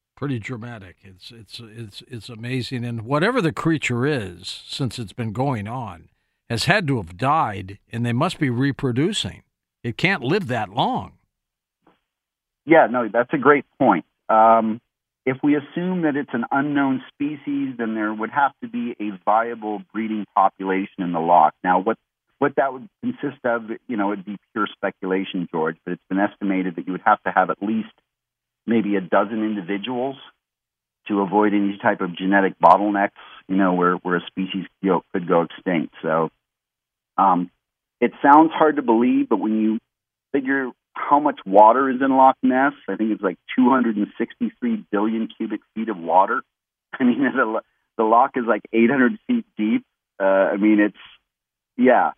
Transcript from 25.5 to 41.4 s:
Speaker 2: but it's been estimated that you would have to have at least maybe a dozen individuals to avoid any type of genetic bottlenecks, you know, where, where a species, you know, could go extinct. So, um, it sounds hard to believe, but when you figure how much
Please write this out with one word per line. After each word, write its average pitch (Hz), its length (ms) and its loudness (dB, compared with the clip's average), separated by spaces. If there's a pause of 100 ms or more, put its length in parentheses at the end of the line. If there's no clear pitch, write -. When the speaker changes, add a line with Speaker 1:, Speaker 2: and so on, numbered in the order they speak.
Speaker 2:
but 87 80 -8
it's - 160 -12
been 95 100 -2
estimated 95 560 -2
that 87 120 -10
you 92 40 -8
would 90 140 -8
have 107 180 2
to 92 80 -4
have 92 180 2
at 90 140 -6
least 110 300 -4 (720)
maybe 104 300 0
a 98 60 0
dozen 104 420 0
individuals 110 720 -6 (880)
to 101 140 0
avoid 101 320 2
any 101 280 0
type 104 180 0
of 87 180 -6
genetic 95 420 2
bottlenecks, 101 520 4 (360)
you 95 100 -4
know, 95 160 2
where, 90 220 2
where 90 200 -4
a 85 120 -2
species, 92 380 -6 (160)
you 95 80 0
know, 85 140 0 (100)
could 90 140 -4
go 87 140 4
extinct. 82 600 -4
So, 80 300 -2 (880)
um, 90 320 2 (500)
it 120 120 0 (100)
sounds 151 320 8
hard 156 240 2
to 147 40 -2
believe, 127 460 2
but 107 120 0
when 110 220 -2
you 110 180 0 (520)
figure 135 400 -2 (240)
how - 240 2
much 139 260 -2